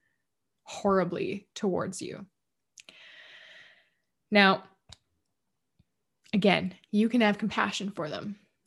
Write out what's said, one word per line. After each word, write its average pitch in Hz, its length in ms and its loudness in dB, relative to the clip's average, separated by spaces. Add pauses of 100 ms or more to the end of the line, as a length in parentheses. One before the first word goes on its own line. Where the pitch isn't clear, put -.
(640)
horribly - 920 -2
towards 190 460 -4
you. - 240 -12 (2000)
Now, 202 320 4 (1700)
again, 185 400 2 (180)
you 214 160 2
can 240 140 2
have 208 160 2
compassion 196 520 -4
for 156 200 -8
them, 202 260 -10 (320)